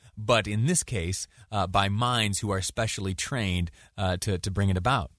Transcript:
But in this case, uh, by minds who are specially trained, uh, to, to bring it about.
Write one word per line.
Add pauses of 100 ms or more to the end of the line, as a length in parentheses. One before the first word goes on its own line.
(160)
But
in
this
case, (260)
uh,
by
minds
who
are
specially
trained, (260)
uh,
to,
to
bring
it
about.